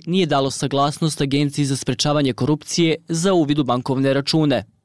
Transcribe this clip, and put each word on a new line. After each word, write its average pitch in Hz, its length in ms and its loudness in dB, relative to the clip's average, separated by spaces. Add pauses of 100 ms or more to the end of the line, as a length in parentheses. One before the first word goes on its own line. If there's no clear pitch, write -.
nije 175 200 0
dalo 139 240 0
saglasnost 143 720 -2
Agenciji 143 440 0
za 135 120 -2
sprečavanje 139 560 0
korupcije 151 640 0 (120)
za 170 240 0
uvid 147 260 2
u 143 60 0
bankovne 127 500 0
račune. 139 500 0 (200)